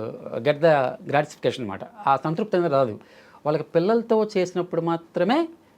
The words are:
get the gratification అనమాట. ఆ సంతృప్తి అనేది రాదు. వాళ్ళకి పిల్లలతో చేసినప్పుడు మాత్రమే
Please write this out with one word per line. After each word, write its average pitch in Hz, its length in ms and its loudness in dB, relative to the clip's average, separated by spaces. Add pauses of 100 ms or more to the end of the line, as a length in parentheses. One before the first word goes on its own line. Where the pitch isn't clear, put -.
(380)
get 143 200 0
the 143 500 2
gratification 139 540 -2
అనమాట. 98 180 -6 (280)
ఆ 139 80 4
సంతృప్తి 165 420 -2
అనేది 170 160 0
రాదు. 120 260 2 (460)
వాళ్ళకి 151 180 0
పిల్లలతో 220 760 0
చేసినప్పుడు 175 440 -2
మాత్రమే 175 680 0 (280)